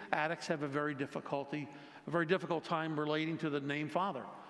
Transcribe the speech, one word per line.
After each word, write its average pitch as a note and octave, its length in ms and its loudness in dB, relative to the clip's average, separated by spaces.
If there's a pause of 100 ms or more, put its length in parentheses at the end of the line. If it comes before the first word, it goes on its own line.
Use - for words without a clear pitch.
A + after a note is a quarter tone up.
(120)
Addicts D#3+ 360 2
have D3+ 160 0
a D3 40 -2
very D3 260 0
difficulty, C#3 720 -2 (420)
a C#3+ 40 -4
very E3 140 4
difficult E3 400 2
time D#3+ 340 2
relating D#3 380 2
to D#3+ 120 0
the C#3+ 120 0
name C#3+ 260 0
Father, F3 360 0 (260)